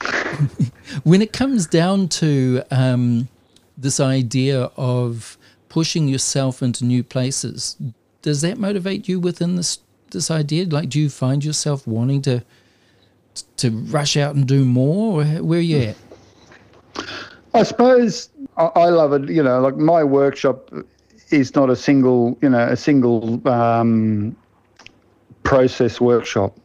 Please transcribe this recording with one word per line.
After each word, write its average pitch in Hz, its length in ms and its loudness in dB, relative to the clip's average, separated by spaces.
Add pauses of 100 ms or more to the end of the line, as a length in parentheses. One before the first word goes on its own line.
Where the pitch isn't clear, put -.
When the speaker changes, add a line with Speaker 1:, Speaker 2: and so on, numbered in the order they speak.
Speaker 1:
<laughs> - 1000 -4
when 185 180 6
it 220 100 -4
comes 247 340 -2
down 185 420 0
to, 131 640 0
um, 123 580 0 (500)
this 139 220 -4
idea 131 640 0 (120)
of 123 600 -4 (320)
pushing 160 380 -2
yourself 135 540 -2
into 123 220 -2
new 123 180 2
places, 127 760 -6 (460)
does 147 200 -2
that 170 160 -4
motivate 196 500 -4
you 185 120 -2
within 175 360 -2
this, 175 220 -4 (320)
this 175 200 -6
idea? 156 360 -2
Like, 151 240 -2
do 143 100 0
you 151 80 0
find 135 360 -2
yourself 147 420 -4
wanting 123 360 -2
to, 123 220 0 (1120)
to 123 140 0
rush 143 460 -2
out 147 180 0
and 139 120 2
do 139 180 4
more, 151 580 2
or - 20 2
where 160 360 0
are - 20 0
you 165 160 0
at? 110 180 -4 (1600)
Speaker 2:
I 226 80 4
suppose 247 640 2 (280)
I, 165 80 2 (100)
I 175 160 4
love 160 220 4
it. 143 180 0
You 160 120 2
know, 127 180 2
like, 131 160 0
my 160 280 4
workshop 139 680 0 (600)
is 139 240 2
not 135 160 4
a 123 60 2
single, 127 680 2
you 143 60 2
know, 120 200 2
a 127 80 0
single, 120 720 0
um, 117 880 0 (1080)
process 127 560 0
workshop. 117 540 0 (100)